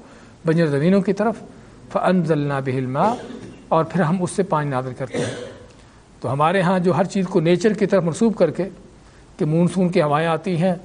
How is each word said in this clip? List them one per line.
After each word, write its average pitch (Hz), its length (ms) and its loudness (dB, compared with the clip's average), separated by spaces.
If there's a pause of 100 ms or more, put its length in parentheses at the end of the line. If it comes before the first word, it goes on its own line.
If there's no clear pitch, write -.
(440)
بنجر 165 220 2
زمینوں 151 340 2
کی 196 120 -2
طرف، 214 220 -2 (580)
فَأَنزَلْنَا 156 680 0
بِهِ 135 180 -2
الْمَاءَ، 139 360 0 (540)
اور 160 160 2
پھر 160 160 -4
ہم 180 220 0
اس 180 80 -2
سے - 120 -2
پانی 151 280 -2
نازل 131 280 -4
کرتے - 200 -6
ہیں۔ - 160 -4 (840)
تو 120 120 -4
ہمارے 160 280 2
ہاں 185 180 2
جو 180 180 2
ہر 147 80 2
چیز 180 240 -2
کو 180 120 2
نیچر 175 320 2
کی 190 140 0
طرف 185 180 2
منسوب 190 300 0
کر 165 160 2
کے 170 180 -4 (680)
کہ - 80 -2
مونسون 175 440 2
کی 170 140 2
ہوائیں 151 240 2
آتی 165 300 -2
ہیں، 180 180 2 (100)